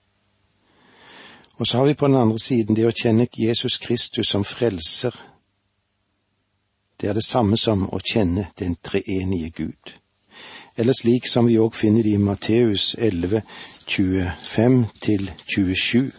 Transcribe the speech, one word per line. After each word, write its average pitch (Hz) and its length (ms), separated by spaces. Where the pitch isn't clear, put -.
Og 117 60
så 117 100
har 131 80
vi 147 80
på 143 160
den 135 80
andre 113 240
siden 110 340
det 113 140
å 113 80
kjenne 117 400
Jesus 117 400
Kristus - 560
som 101 100
frelser. 113 680
Det - 140
er 104 80
det 113 100
samme 113 320
som 101 320
å 95 80
kjenne 92 460
den 87 200
treenige 92 680
Gud. - 400
Eller 123 180
slik 120 320
som 120 200
vi 117 120
også 110 200
finner 110 240
det 107 120
i 101 80
Matteus 101 720
elleve, 98 460
tjuefem 95 960
til 98 240
tjuesju. 98 600